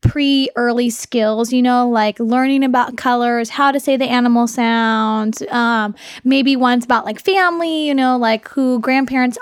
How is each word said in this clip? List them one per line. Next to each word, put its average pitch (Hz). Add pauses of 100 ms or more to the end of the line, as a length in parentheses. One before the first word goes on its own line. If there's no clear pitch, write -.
pre-early 247
skills, 226
you 254
know, 247
like 214
learning 262
about 254
colors, 240
how 277
to 277
say 269
the 262
animal 240
sounds, 220
um, 233 (300)
maybe 269
ones 247
about, 240
like, 214
family, 339
you 285
know, 254
like, 226
who 254
grandparents 254